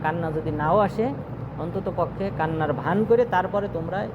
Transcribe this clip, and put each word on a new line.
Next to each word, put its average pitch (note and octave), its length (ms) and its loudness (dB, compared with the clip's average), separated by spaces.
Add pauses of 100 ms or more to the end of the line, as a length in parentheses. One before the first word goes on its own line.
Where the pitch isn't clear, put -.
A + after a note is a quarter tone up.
কান্না D#3+ 280 0
যদি D#3+ 200 -2
নাও D3+ 280 2
আসে, G#3+ 300 2 (500)
অন্তত F3+ 380 -4
পক্ষে F#3 420 -2
কান্নার D#3+ 340 0
ভান E3 360 2
করে A3+ 220 6
তারপরে F#3+ 420 0
তোমরা E3+ 420 -4